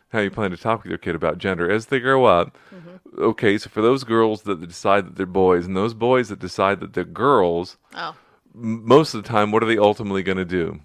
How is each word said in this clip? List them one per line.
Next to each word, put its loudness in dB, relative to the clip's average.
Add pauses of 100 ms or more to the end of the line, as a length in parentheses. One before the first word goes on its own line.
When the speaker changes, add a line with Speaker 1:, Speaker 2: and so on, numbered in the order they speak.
Speaker 1:
How -4
you -2
plan -4
to -10
talk -4
with -16
your -6
kid -6
about -2
gender -2
as -2
they -2
grow 2
up. 4 (180)
Speaker 2:
Mm-hmm. -10
Speaker 1:
Okay, 2
so -8
for -6
those 2
girls 0
that -6
decide 0
that -20
they're -2
boys, 2
and -4
those -2
boys 0
that -12
decide -2
that -14
they're -4
girls, 0 (180)
Speaker 2:
Oh. -12 (380)
Speaker 1:
m-, -8
most 6
of -8
the -16
time, 2
what 2
are -2
they 2
ultimately 2
gonna -2
do? -4